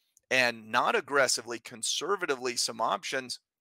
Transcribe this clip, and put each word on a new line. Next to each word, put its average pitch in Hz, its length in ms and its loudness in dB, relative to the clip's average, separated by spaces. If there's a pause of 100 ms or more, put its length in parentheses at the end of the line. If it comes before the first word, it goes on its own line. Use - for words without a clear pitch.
(300)
and 117 400 2
not 143 260 4
aggressively, 123 640 2
conservatively 135 960 -4
some 117 240 -2
options 131 600 -2 (200)